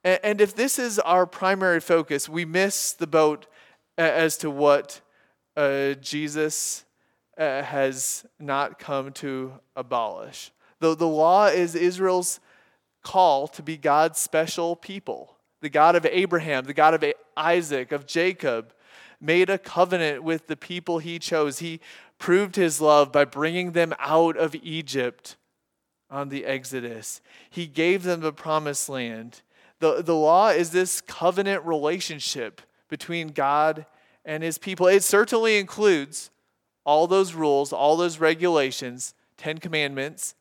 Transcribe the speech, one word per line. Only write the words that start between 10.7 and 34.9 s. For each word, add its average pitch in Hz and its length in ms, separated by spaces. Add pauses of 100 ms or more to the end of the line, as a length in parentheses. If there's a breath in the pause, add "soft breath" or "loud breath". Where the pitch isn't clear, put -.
The, 160 160
the 165 120
law 165 380
is 175 300
Israel's 180 640 (640 soft breath)
call 156 440
to - 160
be 160 140
God's 156 420
special 165 560
people. - 600 (240)
The 151 80
God 151 260
of 165 100
Abraham, 160 600
the 139 80
God 156 200
of 156 100
A-, 147 100 (240)
Isaac, 156 540
of 143 140
Jacob, 156 680 (480 loud breath)
made 175 280
a 196 80
covenant 175 680
with 160 240
the 147 100
people 175 420
he 170 200
chose. 151 400
He 165 200 (400 loud breath)
proved 185 380
his 160 240
love 147 320
by 147 100
bringing 165 480
them 165 260
out 160 380
of 156 260
Egypt 139 760 (720)
on 139 180
the 139 160
Exodus. 127 800 (280 soft breath)
He 170 160
gave 165 380
them 180 160
the 156 140
promised 151 560
land. 117 520 (380 soft breath)
The, 160 220
the 165 140
law 165 340
is 165 220
this 180 280
covenant 185 640
relationship 151 1000 (280)
between 160 400
God 151 560 (400 soft breath)
and 156 180
his 165 140
people. 180 300
It 196 160